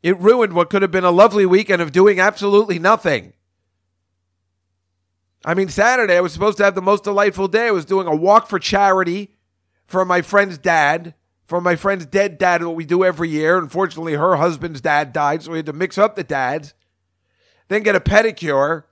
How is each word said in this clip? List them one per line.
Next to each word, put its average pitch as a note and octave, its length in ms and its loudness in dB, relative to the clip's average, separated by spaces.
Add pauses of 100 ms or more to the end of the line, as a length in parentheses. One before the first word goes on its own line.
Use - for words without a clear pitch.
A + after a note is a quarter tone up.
It F3 160 0
ruined G#3+ 340 2
what E3+ 160 0
could G3 140 0
have F#3 80 -2
been F3+ 140 -2
a F3+ 60 4
lovely G3+ 360 4
weekend F#3 340 2
of D#3 120 -6
doing F#3 280 4
absolutely G3+ 580 0
nothing. E3 540 0 (2000)
I E3 100 -4
mean, F#3 160 -2
Saturday, G#3+ 460 2
I F3+ 40 4
was E3+ 140 -2
supposed G3 240 -2
to G3+ 60 2
have G3 100 2
the F#3+ 80 -6
most G3+ 220 0
delightful G3 440 -2
day. A3+ 200 0
I G#3+ 40 0
was E3+ 140 -4
doing F#3+ 200 -2
a D#3 80 -2
walk G3 340 2
for G3 100 -4
charity F#3+ 720 0 (560)
for F#3 180 -2
my F3+ 160 0
friend's F#3+ 380 0
dad, E3 560 0 (320)
for F3 140 -4
my F3 160 0
friend's G3 280 -4
dead F#3+ 320 -2
dad, F3 260 0
what E3+ 120 -6
we E3 100 -8
do F3 200 0
every E3 260 -2
year. D#3 260 0
Unfortunately, E3 580 -4
her E3 220 0
husband's D#3 460 -4
dad D3 300 -2
died, D3 300 -2
so D#3+ 100 -14
we D#3+ 60 -6
had D3+ 80 -8
to D3+ 60 -10
mix F3 240 -6
up G#3+ 200 0
the F3+ 80 -10
dads, C#3+ 500 -6 (960)
then G#3 140 -2
get G3+ 140 2
a - 40 2
pedicure D#3+ 920 0